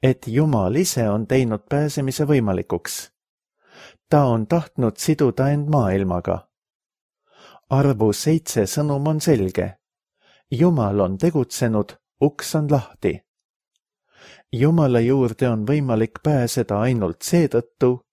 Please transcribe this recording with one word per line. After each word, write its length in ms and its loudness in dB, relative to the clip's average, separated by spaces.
et 240 0
Jumal 540 0
ise 280 -2
on 180 -2
teinud 420 -2
pääsemise 560 -2
võimalikuks. 720 -2
Ta 160 4
on 220 0
tahtnud 500 -2
siduda 560 0
end 160 -2
maailmaga. 680 0
Arvu 420 2
seitse 520 0
sõnum 480 -2
on 80 -2
selge. 480 0
Jumal 500 2
on 180 0
tegutsenud, 760 -2
uks 300 -4
on 180 0
lahti. 460 -2
Jumala 480 2
juurde 480 2
on 180 -2
võimalik 560 -2
pääseda 580 0
ainult 420 -2
seetõttu, 920 0